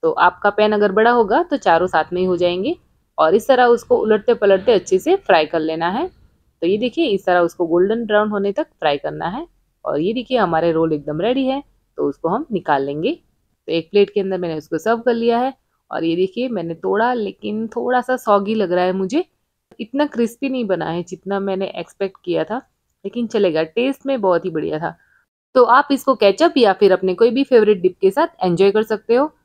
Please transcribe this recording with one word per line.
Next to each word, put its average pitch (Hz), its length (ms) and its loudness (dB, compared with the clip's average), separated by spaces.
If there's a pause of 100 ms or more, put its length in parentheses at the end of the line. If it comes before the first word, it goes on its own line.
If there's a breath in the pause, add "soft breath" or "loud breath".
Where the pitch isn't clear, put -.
तो 160 100 2
आपका 180 360 2
पैन 214 220 2
अगर 208 200 2
बड़ा 220 200 4
होगा 240 320 2
तो 302 140 -4
चारों 175 300 2
साथ 156 260 -2
में 180 80 -4
ही 185 60 0
हो 180 100 0
जाएंगे। 180 380 -2 (420)
और 160 180 2
इस 220 120 0
तरह 254 200 4
उसको 240 300 2
उलटते 214 380 0
पलटते 202 380 2
अच्छे 190 260 2
से 330 180 2
फ्राई 170 280 2
कर 160 140 -4
लेना 160 300 -2
है। 269 180 -4 (540)
तो 165 60 -2
ये 196 100 0
देखिए 247 280 -2
इस 202 200 -2
तरह 180 140 2
उसको 175 280 0
गोल्डन 202 380 0
ब्राउन 208 240 2
होने 202 220 -2
तक 302 180 -4
फ्राई 143 280 -2
करना 151 300 -8
है। 254 180 -8 (400)
और 147 140 -4
ये 190 140 -2
देखिए 247 240 -4
हमारे 170 340 0
रोल 160 220 0
एकदम 151 280 -6
रेडी 254 240 -2
है, 262 160 -4 (360)
तो 143 120 -2
उसको 160 200 -6
हम 262 220 -4
निकाल 160 320 -2
लेंगे। 151 300 -4
तो - 580 -16
एक 165 200 -4
प्लेट 202 180 2
के 202 100 -4
अंदर 190 180 -4
मैंने 170 200 -6
उसको 156 200 -8
सर्व 226 220 -2
कर 233 140 0
लिया 233 260 0
है। 262 140 -2 (380)
और 151 120 -6
ये 165 120 0
देखिए 190 340 -2
मैंने 170 260 -6
तोड़ा, 202 380 -2
लेकिन 214 540 -6
थोड़ा 247 340 -4
सा 254 160 -4
सॉगी 202 380 0
लग 196 160 -2
रहा 180 140 0
है 185 80 -2
मुझे, 190 320 -4 (540)
इतना 269 280 -4
क्रिस्पी 240 420 -4
नहीं 254 160 -4
बना 170 200 -2
है 170 180 -6
जितना 190 380 -8
मैंने 196 340 -4
एक्सपेक्ट 190 500 -8
किया 165 180 -2
था, 226 180 -6 (440)
लेकिन 233 220 -6
चलेगा, 175 380 0
टेस्ट 254 400 -4
में 269 160 -2
बहुत 180 240 0
ही 185 40 -4
बढ़िया 156 300 -6
था। 165 160 -6 (600)
तो 254 100 6
आप 262 260 4
इसको 269 240 0
केचप 226 420 2
या 214 160 6
फिर 196 180 4
अपने 185 240 0
कोई 233 160 4
भी 269 120 0
फेवरेट 214 380 2
डिप 185 200 0
के 190 100 4
साथ 320 320 -2
एंजॉय 185 280 2
कर 214 120 0
सकते 220 320 -2
हो। 285 160 0 (140)